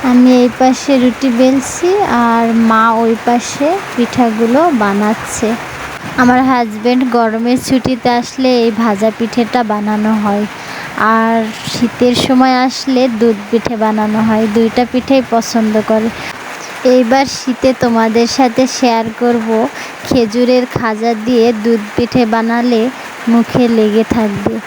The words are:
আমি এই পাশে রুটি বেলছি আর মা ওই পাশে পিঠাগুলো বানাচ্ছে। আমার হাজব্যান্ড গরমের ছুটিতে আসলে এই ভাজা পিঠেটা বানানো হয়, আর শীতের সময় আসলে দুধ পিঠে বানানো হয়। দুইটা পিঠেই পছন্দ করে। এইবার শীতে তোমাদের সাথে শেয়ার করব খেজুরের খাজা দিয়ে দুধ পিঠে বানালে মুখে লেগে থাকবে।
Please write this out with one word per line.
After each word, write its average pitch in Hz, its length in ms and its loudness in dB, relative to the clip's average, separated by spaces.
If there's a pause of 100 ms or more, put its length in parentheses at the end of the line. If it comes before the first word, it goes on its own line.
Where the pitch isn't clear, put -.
আমি 247 340 6
এই 247 200 4
পাশে 262 400 0
রুটি 247 320 0
বেলছি 262 600 0 (300)
আর 233 260 2 (160)
মা 220 220 4 (100)
ওই 226 200 2 (100)
পাশে 247 440 -2 (220)
পিঠাগুলো 233 720 0 (120)
বানাচ্ছে। 214 760 -2 (720)
আমার 254 260 4
হাজব্যান্ড 247 680 0
গরমের 233 480 0
ছুটিতে 254 500 -2
আসলে 240 480 0
এই 233 140 2
ভাজা 220 400 0
পিঠেটা 233 520 -2
বানানো 214 500 -2
হয়, 208 320 0 (640)
আর 226 280 2 (320)
শীতের 240 480 0
সময় 262 420 2
আসলে 254 500 0
দুধ 226 380 0
পিঠে 233 320 -2
বানানো 214 440 0
হয়। 220 260 2
দুইটা 226 380 2
পিঠেই 254 440 0
পছন্দ 226 520 0
করে। 220 280 0 (720)
এইবার 254 440 4
শীতে - 460 -2
তোমাদের 233 540 0
সাথে 254 400 0
শেয়ার 226 380 0 (140)
করব 240 280 0 (560)
খেজুরের 247 600 2
খাজা 226 480 -2
দিয়ে 226 400 2
দুধ 220 280 0 (100)
পিঠে 240 340 0
বানালে 226 560 0 (460)
মুখে 233 400 2
লেগে 220 420 2
থাকবে। 214 460 -2 (120)